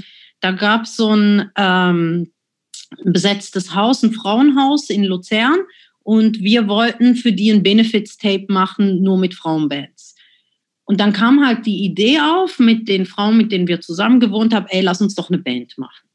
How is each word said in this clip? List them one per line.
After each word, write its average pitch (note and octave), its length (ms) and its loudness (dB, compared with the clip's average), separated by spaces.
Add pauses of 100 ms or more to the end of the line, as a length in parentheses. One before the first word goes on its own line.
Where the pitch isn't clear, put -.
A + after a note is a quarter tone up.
(400)
da F#3 120 -2
gab's G#3 440 -2
so G#3+ 180 0
ein, G#3 420 2
ähm, F3 760 0 (720)
besetztes F#3 680 -2
Haus, A#3 280 0
ein A3+ 100 2
Frauenhaus C4+ 760 0
in G#3 160 -2
Luzern. A3 540 -2 (440)
Und A3 380 2
wir G#3+ 260 2
wollten A#3 480 2
für A#3+ 180 0
die G3+ 180 0
ein G#3 120 4
Benefits-Tape G3+ 840 0
machen, F#3+ 540 0
nur F#3+ 160 2
mit F#3 160 -2
Frauenbands. D3 760 -6 (800)
Und G3 80 0
dann G#3 140 2
kam A#3+ 340 2
halt A#3 200 -2
die G3 180 -2
Idee G3+ 340 0
auf E4 400 -2
mit A3+ 300 2
den F#3+ 180 -2
Frauen, G#3 300 0
mit A3 160 2
denen F3+ 160 0
wir E3+ 120 -4
zusammen G#3+ 380 0
gewohnt A3 340 0
haben, G3 180 0
„Ey, F#3 100 -2
lass F3+ 200 0
uns G3+ 140 0
doch E3+ 160 -6
eine F3 80 0
Band B2 400 -8
machen.“ - 360 -16